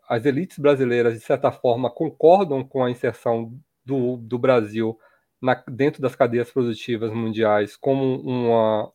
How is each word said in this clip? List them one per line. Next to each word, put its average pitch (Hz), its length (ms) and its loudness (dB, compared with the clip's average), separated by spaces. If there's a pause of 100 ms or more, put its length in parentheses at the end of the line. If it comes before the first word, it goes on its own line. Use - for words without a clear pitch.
as 120 180 -2
elites 147 320 -2
brasileiras, 123 560 2
de 113 60 -12
certa 135 300 0
forma, 123 380 0
concordam 156 760 2
com 131 220 -4
a 123 60 0
inserção 117 680 -4 (260)
do, 127 340 -2
do 117 200 -6
Brasil 113 600 0 (420)
na, 127 140 0 (120)
dentro 135 360 -2
das 127 120 -2
cadeias 120 360 0
produtivas 117 640 -4
mundiais 110 640 0
como 135 440 -2
uma, 117 760 0